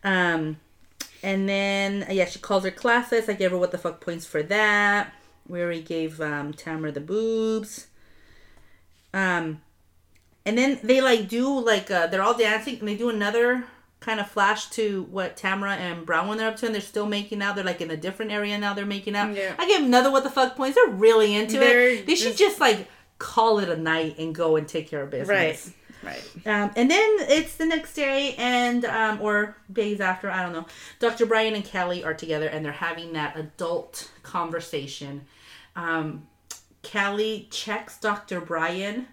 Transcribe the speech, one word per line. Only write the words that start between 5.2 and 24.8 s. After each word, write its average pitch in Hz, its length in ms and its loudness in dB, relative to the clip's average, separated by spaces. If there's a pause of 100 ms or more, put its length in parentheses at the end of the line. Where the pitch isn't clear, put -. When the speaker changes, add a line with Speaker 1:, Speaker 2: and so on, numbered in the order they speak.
Speaker 1:
We 175 120 -6
already 170 200 -2
gave, 160 400 -4
um, 147 320 -4
Tamara 156 400 -6
the 139 80 -6
boobs. 220 880 -2 (1300)
Um, 175 480 -2 (840)
and 220 120 0
then 269 260 2
they, 254 180 6
like, 233 260 4
do, 254 320 0
like, 214 320 2
uh, 170 160 2
they're 190 160 0
all 233 140 2
dancing, 233 420 0
and 214 80 -6
they 208 80 -2
do 240 140 0
another 233 560 2 (340)
kind 220 200 -4
of 202 100 -4
flash 208 420 0
to 202 400 -2
what 185 240 -4
Tamara 196 400 -2
and 170 300 -8
Brown 170 220 0
when 214 100 -4
they're 220 100 0
up 220 100 -2
to, 240 80 -4
and 220 80 -2
they're 202 80 -2
still 208 260 -4
making 202 340 -4
out. 202 140 -2
They're, 196 100 -4
like, 175 160 -4
in 160 100 -6
a 160 60 -6
different 190 340 -6
area 208 260 -2
now. 202 160 -2
They're 202 120 -4
making 202 300 -6
out. 208 200 -2
Speaker 2:
Yeah. 190 240 -4
Speaker 1:
I 339 80 0
give 359 160 4
another 247 280 6
what 269 120 4
the 269 60 -2
fuck 254 260 2
points. 269 200 0
They're - 200 6
really 214 400 8
into 220 240 0
Speaker 2:
They're 247 300 8
Speaker 1:
it. 214 180 -2
They 320 80 4
should 233 220 0
Speaker 2:
just - 20 -6
Speaker 1:
just, 392 220 6
like, 214 260 4 (300)
call 220 420 2
it 196 100 -2
a 165 60 0
night 160 420 -2
and 160 160 -6
go 160 220 2
and 151 120 0
take 156 220 -6